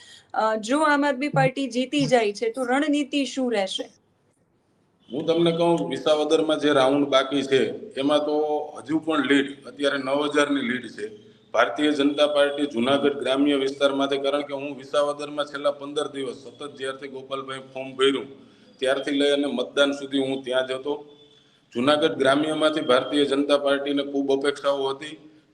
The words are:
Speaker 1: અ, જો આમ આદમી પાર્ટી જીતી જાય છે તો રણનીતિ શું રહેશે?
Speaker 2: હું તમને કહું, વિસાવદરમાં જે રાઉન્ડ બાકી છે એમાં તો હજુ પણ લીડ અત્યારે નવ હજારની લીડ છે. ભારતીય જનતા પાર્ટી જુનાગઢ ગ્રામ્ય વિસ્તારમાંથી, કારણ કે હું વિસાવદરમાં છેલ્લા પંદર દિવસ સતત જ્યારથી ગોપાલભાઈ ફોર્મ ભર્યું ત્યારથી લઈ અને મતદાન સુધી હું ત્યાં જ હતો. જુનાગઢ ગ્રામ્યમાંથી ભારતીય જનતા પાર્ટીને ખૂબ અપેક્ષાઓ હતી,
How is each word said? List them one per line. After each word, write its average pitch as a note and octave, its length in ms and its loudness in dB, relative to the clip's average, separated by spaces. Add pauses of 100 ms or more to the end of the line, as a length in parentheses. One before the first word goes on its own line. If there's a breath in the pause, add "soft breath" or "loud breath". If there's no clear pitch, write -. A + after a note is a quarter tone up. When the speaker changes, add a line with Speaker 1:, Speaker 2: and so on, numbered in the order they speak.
(340 loud breath)
Speaker 1:
અ, A3 220 2
જો A3 240 0
આમ D4 260 4
આદમી C#4 220 0
પાર્ટી C4 400 0
જીતી B3+ 380 0
જાય A3+ 280 4
છે A3+ 180 -4
તો G#3 120 -4
રણનીતિ C#4+ 640 0
શું B3+ 260 -2
રહેશે? G3+ 380 -4 (1200)
Speaker 2:
હું D3 140 -6
તમને E3 260 4
કહું, E3+ 380 2
વિસાવદરમાં D3+ 720 2
જે D3 120 4
રાઉન્ડ C#3 360 4
બાકી C3+ 360 2
છે B2 460 0 (100)
એમાં C#3+ 200 2
તો D3+ 380 0 (200)
હજુ C3+ 220 -2
પણ D3+ 260 0
લીડ C3+ 400 2
અત્યારે C#3 320 -2
નવ C#3 280 -2
હજારની C#3+ 360 2
લીડ A#2 260 -4
છે. - 440 -14 (220 soft breath)
ભારતીય D3 380 2
જનતા C#3+ 360 2
પાર્ટી C#3+ 380 2
જુનાગઢ C#3 480 0
ગ્રામ્ય C3+ 420 0
વિસ્તારમાંથી, C#3 640 0
કારણ C#3 240 -2
કે C#3+ 120 -10
હું C#3 240 -10
વિસાવદરમાં C#3+ 680 -4
છેલ્લા C#3+ 260 -4
પંદર C#3+ 360 -6
દિવસ C3+ 280 -8
સતત C3 420 -16
જ્યારથી C3+ 300 -8
ગોપાલભાઈ C3+ 520 -10
ફોર્મ C3 360 -14
ભર્યું C3+ 300 0 (540 loud breath)
ત્યારથી C#3 320 0
લઈ C#3+ 200 2
અને C#3+ 160 0
મતદાન C#3 440 0
સુધી C#3 280 -4
હું C3+ 240 -2
ત્યાં B2+ 240 -2
જ C3 40 -4
હતો. C#3+ 340 -6 (680 soft breath)
જુનાગઢ D3+ 380 2
ગ્રામ્યમાંથી D3+ 720 2
ભારતીય C3 440 2
જનતા C#3+ 320 2
પાર્ટીને C#3 460 0
ખૂબ C#3 360 0
અપેક્ષાઓ C#3+ 480 -2
હતી, D3+ 420 -10 (240 loud breath)